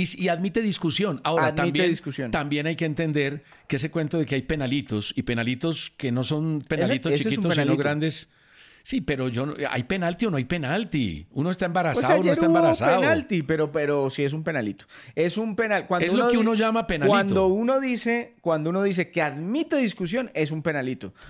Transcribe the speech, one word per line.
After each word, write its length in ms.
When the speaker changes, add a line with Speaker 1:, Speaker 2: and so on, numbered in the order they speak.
Speaker 1:
y, 220
y 60
admite 320
discusión. 640
Ahora, 220
Speaker 2:
Admite 140
Speaker 1:
también, 280
Speaker 2:
discusión. 420
Speaker 1:
también 360
hay 100
que 80
entender 580
que 80
ese 160
cuento 260
de 80
que 100
hay 80
penalitos, 760
y 60
penalitos 720
que 160
no 100
son 360
Speaker 2:
Eso, 100
Speaker 1:
penalitos 420
Speaker 2:
eso 100
es 40
un 60
Speaker 1:
chiquitos, 220
sino 100
Speaker 2:
penalito. 200
Speaker 1:
grandes. 460
Sí, 140
pero 300
yo 160
no, 80
¿hay 140
penalti 420
o 40
no 60
hay 80
penalti? 880
Uno 200
está 160
embarazado, 380
Speaker 2:
Pues 40
ayer 40
Speaker 1:
uno 100
está 160
Speaker 2:
hubo 80
Speaker 1:
embarazado. 420
Speaker 2:
penalti, 420
pero, 300
pero 380
sí 160
es 80
un 100
penalito. 400
Es 220
un 180
penal. 320
Cuando 180
Speaker 1:
Es 60
lo 60
Speaker 2:
uno 100
Speaker 1:
que 80
Speaker 2:
di-, 60
Speaker 1:
uno 120
llama 320
penalito. 280
Speaker 2:
cuando 340
uno 320
dice, 600
cuando 300
uno 120
dice 260
que 120
admite 560
discusión, 560
es 180
un 100
penalito. 520